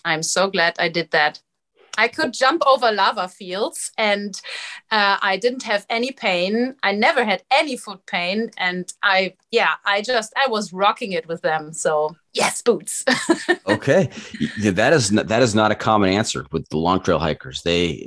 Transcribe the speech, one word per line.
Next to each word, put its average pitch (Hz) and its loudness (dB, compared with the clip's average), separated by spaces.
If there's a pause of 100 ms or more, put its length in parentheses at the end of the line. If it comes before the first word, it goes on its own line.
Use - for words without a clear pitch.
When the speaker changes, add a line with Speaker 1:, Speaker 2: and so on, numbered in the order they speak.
Speaker 1:
I'm 160 -2
so 185 0
glad 170 0
I 175 0
did 165 -4
that. 151 2 (580)
I 226 4
could 262 -4
jump 277 2
over 254 4
lava 202 0
fields, 190 -6
and, 202 -2 (520)
uh, 202 2
I 196 0
didn't 247 -2
have 208 -2
any 240 -4
pain. 214 -2
I 196 0
never 240 2
had 202 -2
any 277 2
foot 196 -16
pain. 202 -4
And 180 -4 (100)
I, 190 0 (140)
yeah, 202 2 (160)
I 202 0
just, 220 -2
I 269 2
was 208 -4
rocking 202 0
it 165 -6
with 165 -8
them. 156 -2
So 156 0 (200)
yes, - 0
boots. - 0
<laughs> 254 2 (520)
Speaker 2:
Okay. 131 2 (480)
Y-, 104 2
that 107 4
is 120 4
n-, 104 2
that 110 2
is 113 2
not 107 4
a - 2
common 101 2
answer 98 -2
with 80 -4
the - -6
long 87 2
trail 87 2
hikers. 73 -4
They, 85 0 (100)